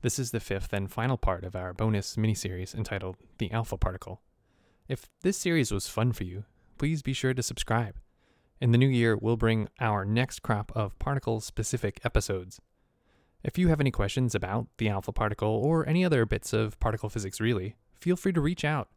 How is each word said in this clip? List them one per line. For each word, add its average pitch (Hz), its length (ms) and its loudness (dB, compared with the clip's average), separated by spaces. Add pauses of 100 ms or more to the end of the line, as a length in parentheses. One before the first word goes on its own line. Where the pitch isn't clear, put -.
This 127 160 0
is 127 120 -4
the 113 100 -2
fifth - 340 -4
and 98 180 -2
final 120 240 0
part 92 260 -2
of 95 140 -10
our 90 160 -6
bonus 107 440 -2
miniseries 95 580 -2
entitled 95 420 -6 (220)
The 98 120 -2
Alpha 110 280 -4
Particle. - 420 -4 (680)
If - 200 -8 (140)
this 196 160 2
series 165 340 2
was 98 160 -4
fun 117 240 2
for 107 120 -4
you, 92 200 -10 (320)
please 151 240 0
be 135 140 -2
sure 131 180 0
to 127 100 -2
subscribe. 113 520 -2 (640)
In 120 120 4
the 120 40 8
new 131 140 6
year, 117 260 4
we'll 110 220 0
bring 113 320 2 (100)
our 104 240 0
next 113 380 0
crop 104 340 -2
of 107 220 -4
particle-specific 113 1040 -4
episodes. 95 560 0 (840)
If - 140 -4
you 180 120 4
have 151 120 4
any 139 100 4
questions 117 440 0
about 104 320 -2 (100)
the 107 140 0
alpha 98 200 -4
particle 107 380 0
or 139 400 2
any 175 160 4
other 135 220 4
bits - 260 -2
of 110 260 0
particle 110 300 0
physics 101 320 -6
really, 107 360 0 (180)
feel 175 220 0
free 196 180 0
to 165 80 2
reach 160 240 -2
out. 147 300 -2